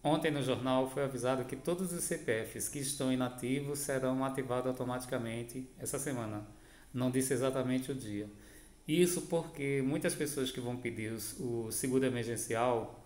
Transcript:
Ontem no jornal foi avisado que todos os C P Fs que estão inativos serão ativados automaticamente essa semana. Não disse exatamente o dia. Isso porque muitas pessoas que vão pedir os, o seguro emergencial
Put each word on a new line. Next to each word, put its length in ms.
Ontem 260
no 140
jornal 440
foi 160
avisado 420
que 100
todos 360
os 120
C 160
P 260
Fs 240
que 80
estão 340
inativos 680
serão 440
ativados 440
automaticamente 1000
essa 180
semana. 480
Não 160
disse 240
exatamente 580
o 40
dia. 340
Isso 360
porque 600
muitas 300
pessoas 380
que 100
vão 160
pedir 340
os, 280
o 320
seguro 340
emergencial 1000